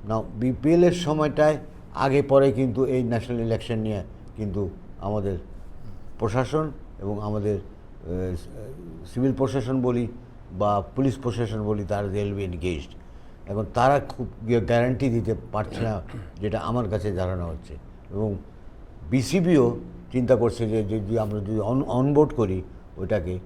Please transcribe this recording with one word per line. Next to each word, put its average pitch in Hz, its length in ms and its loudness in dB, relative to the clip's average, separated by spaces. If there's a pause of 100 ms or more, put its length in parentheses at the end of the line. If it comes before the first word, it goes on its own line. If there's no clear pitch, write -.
Now 110 140 0 (120)
বিপিএলের 151 580 4
সময়টায় 151 640 2 (360)
আগে 139 280 4
পরে 135 300 6
কিন্তু 127 320 2
এই 131 180 2
ন্যাশনাল 120 380 0
ইলেকশন 113 380 0
নিয়ে 107 240 -2 (340)
কিন্তু 101 340 -2 (300)
আমাদের 98 380 -2 (800)
প্রশাসন 131 520 0 (280)
এবং 101 240 -4
আমাদের, 104 360 0
আহ, 90 760 -6 (800)
সিভিল 127 180 2
প্রশাসন 127 500 0
বলি 123 240 2 (460)
বা 101 300 2 (140)
পুলিশ 135 260 2
প্রশাসন 110 400 -2
বলি, 104 220 0
তারা 101 220 -2
they 101 160 0
will 101 160 -2
be 101 60 -2
engaged। 85 540 -4 (480)
এখন 101 180 -2 (100)
তারা 131 260 6
খুব - 260 -8 (200)
গ্যা-, 117 140 4
গ্যারান্টি 120 480 2
দিতে 117 260 2 (180)
পারছে 104 280 -4
না, 107 220 -2 (380)
যেটা 104 200 0
আমার 113 280 0
কাছে 101 240 0
ধারণা 92 320 0
হচ্ছে। 82 320 -8 (340)
এবং 101 260 0 (760)
বিসিবিও 135 680 4 (320)
চিন্তা 123 240 6
করছে 113 320 2
যে 110 160 2
যদি 107 340 0
আমরা 107 220 0
যদি 107 180 -2
on-, 123 260 2
অনবোর্ড 143 500 4
করি 95 280 2 (340)
ওইটাকে 90 500 0